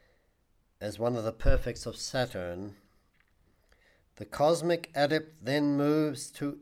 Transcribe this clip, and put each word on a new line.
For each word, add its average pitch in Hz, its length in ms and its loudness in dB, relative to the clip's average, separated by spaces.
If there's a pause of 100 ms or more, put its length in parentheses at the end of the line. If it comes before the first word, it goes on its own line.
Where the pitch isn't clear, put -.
(800)
as 104 180 -8
one 120 160 0
of 110 80 -4
the 110 80 -4
perfects - 540 4
of 113 100 -10
Saturn, 95 800 -4 (1400)
the 107 100 -14
cosmic 165 720 0
adept 147 500 0
then 143 320 2
moves 147 540 0
to 143 300 -6